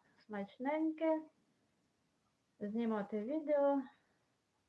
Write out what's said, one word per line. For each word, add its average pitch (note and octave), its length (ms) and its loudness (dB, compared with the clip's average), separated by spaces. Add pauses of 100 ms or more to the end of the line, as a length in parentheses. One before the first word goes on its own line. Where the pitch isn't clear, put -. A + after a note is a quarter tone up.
(160)
смачненьке» D#4 1040 -2 (1400)
знімати G#3+ 640 -2
відео, C#4+ 600 2 (880)